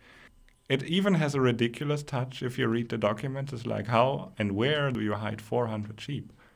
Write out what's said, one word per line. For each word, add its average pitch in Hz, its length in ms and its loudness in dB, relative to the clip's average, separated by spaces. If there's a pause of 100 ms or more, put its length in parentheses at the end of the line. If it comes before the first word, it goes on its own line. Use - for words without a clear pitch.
(680)
it 139 160 0
even 196 300 2
has 151 200 2
a 139 60 2
ridiculous 127 640 2
touch 127 400 -4
if 127 160 -4
you 123 100 2
read 117 200 0
the 117 100 -4
documents. 131 540 -2
It's 113 140 -8
like, 107 200 -4
how 123 520 2
and 101 140 0
where 139 380 2
do 117 100 -2
you 104 140 0
hide 107 260 -4
four 120 260 0
hundred 107 340 -6
sheep? 143 320 -8 (240)